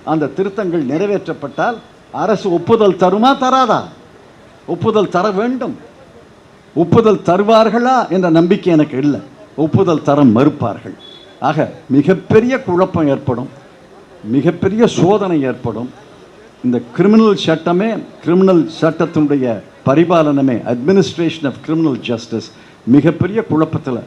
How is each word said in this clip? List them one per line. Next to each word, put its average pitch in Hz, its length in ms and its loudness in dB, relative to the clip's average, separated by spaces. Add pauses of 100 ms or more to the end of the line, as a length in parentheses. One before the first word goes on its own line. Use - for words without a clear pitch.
அந்த 151 220 -2
திருத்தங்கள் 175 600 -4
நிறைவேற்றப்பட்டால் 165 880 -4 (380)
அரசு 185 400 -2
ஒப்புதல் 196 440 2
தருமா, 214 420 2
தராதா? 254 440 0 (840)
ஒப்புதல் 190 420 -2
தர 185 220 -2
வேண்டும். 226 460 -4 (960)
ஒப்புதல் 214 520 2
தருவார்களா 220 800 2
என்ற 175 220 0
நம்பிக்கை 175 420 2
எனக்கு 151 260 2
இல்லை. 139 220 0 (360)
ஒப்புதல் 160 460 0
தர 143 220 2
மறுப்பார்கள். 117 720 0 (460)
ஆக, 147 320 -2 (160)
மிகப்பெரிய 190 760 2
குழப்பம் 175 460 0
ஏற்படும், 127 400 -4 (760)
மிகப்பெரிய 170 640 0
சோதனை 185 560 0
ஏற்படும். 123 480 -6 (720)
இந்த 120 160 0 (120)
கிரிமினல் 208 440 4
சட்டமே, 175 560 -2 (300)
கிரிமினல் 175 480 2 (100)
சட்டத்தினுடைய 143 800 -2 (260)
பரிபாலனமே, 139 760 2
administration 160 800 -2
of 127 80 -4 (140)
criminal 156 340 -2
justice, 113 440 -6 (420)
மிகப்பெரிய 160 640 2
குழப்பத்துல 147 560 -2